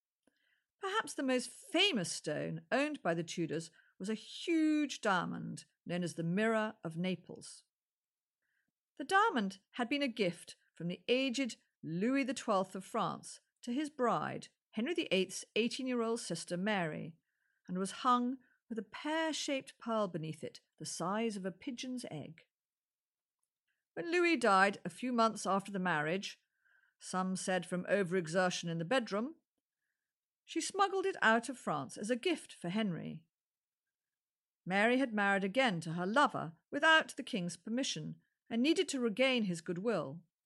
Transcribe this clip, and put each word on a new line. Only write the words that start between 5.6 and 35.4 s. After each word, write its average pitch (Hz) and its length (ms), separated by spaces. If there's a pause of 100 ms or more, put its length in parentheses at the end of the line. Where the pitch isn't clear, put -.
known 175 160
as 165 100
the 165 100
Mirror 214 500 (100)
of 160 120
Naples. - 680 (1400)
The 302 40
diamond 330 540 (140)
had 240 180
been 285 140
a 277 40
gift 196 480 (200)
from 170 120
the 180 200
aged 254 480 (280)
Louis 220 400
the 247 120
Twelfth 190 400
of 190 100
France - 540 (240)
to 240 100
his 294 160
bride, 156 600 (200)
Henry 262 240
the - 180
Eighth's 185 340 (100)
eighteen-year-old 233 640
sister - 360
Mary, 170 600 (520)
and 180 120
was 190 100
hung 247 480 (320)
with 220 80
a 226 60
pear-shaped 302 960
pearl 220 280
beneath 160 360
it, - 160 (180)
the 151 80
size 202 500
of 190 80
a 190 80
pigeon's 254 600
egg. 156 320 (1500)
When 339 160
Louis 339 260
died 196 480
a 180 40
few 254 220
months 226 360
after 196 240
the 196 80
marriage, 175 580 (600)
some 185 360
said 180 300
from 180 200
overexertion 180 840
in 165 80
the 165 80
bedroom, 226 480 (1120)
she - 160
smuggled 381 460
it 381 120
out 226 300
of 254 80
France 147 400
as 208 140
a 254 40
gift - 380
for - 160
Henry. 160 520 (1400)
Mary 208 320
had 262 160
married 202 320